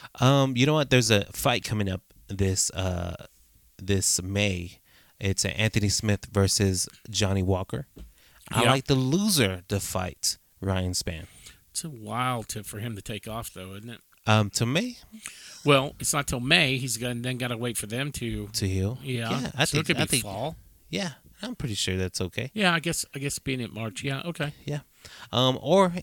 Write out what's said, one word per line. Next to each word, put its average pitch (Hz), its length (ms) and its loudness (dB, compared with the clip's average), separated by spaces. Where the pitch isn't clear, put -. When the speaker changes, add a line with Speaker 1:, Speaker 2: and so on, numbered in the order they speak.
Speaker 1:
Um, 135 360 6
you 123 80 6
know 151 100 6
what? 156 160 2
There's 120 200 6
a 101 220 6
fight 123 320 0
coming 104 260 0
up 90 120 -6
this, 95 420 2
uh, 87 460 -2
this 95 440 2
May. 95 560 0
It's 98 260 0
Anthony 104 440 0
Smith 104 440 0
versus 98 560 2
Johnny 98 320 0
Walker. 92 460 -2
I 113 120 0
Speaker 2:
Yep. 117 100 6
Speaker 1:
like 131 140 2
the 143 100 2
loser 131 760 2
to 101 120 0
fight - 580 -4
Ryan 92 320 0
Spann. 87 340 -6
Speaker 2:
It's - 100 -6
a 165 80 -10
while 117 540 -4
to, - 180 -8
for 107 160 -12
him 110 160 -6
to 98 80 -10
take 107 240 -10
off, 110 260 -8
though, 92 220 -12
isn't 110 160 -14
it? 113 100 -16
Speaker 1:
Um, 107 260 6
to - 120 0
May? 190 320 0
Speaker 2:
Well, 139 340 4
it's - 140 -2
not 143 120 -2
till 127 140 -2
May. 135 380 4
He's 123 180 -4
gonna, 120 240 -4
then 127 160 -4
gotta 120 220 -4
wait 120 180 -4
for 107 100 -6
them 131 260 -4
to 107 420 -6
Speaker 1:
To 104 120 0
heal? 95 360 0
Speaker 2:
Yeah. 117 260 -4
Speaker 1:
Yeah, 127 260 -2
I 135 120 2
Speaker 2:
So - 60 -2
Speaker 1:
think, 160 100 2
Speaker 2:
it - 60 -6
could 156 100 2
Speaker 1:
I 151 60 2
Speaker 2:
be - 20 2
Speaker 1:
think, 120 160 2
Speaker 2:
fall. 107 340 -6
Speaker 1:
yeah, 180 220 -4
I'm 240 120 -8
pretty 113 200 -6
sure 92 240 -2
that's 92 240 -2
okay. 113 320 -6
Speaker 2:
Yeah, 196 180 2
I 165 80 0
guess, 165 240 -2
I 143 40 -8
guess 139 200 -4
being 131 220 -4
in 98 140 -8
March. 110 280 -6
Yeah, 139 220 -4
okay. 160 300 -6
Speaker 1:
Yeah. 143 140 -6
Um, 127 300 4
or 180 320 6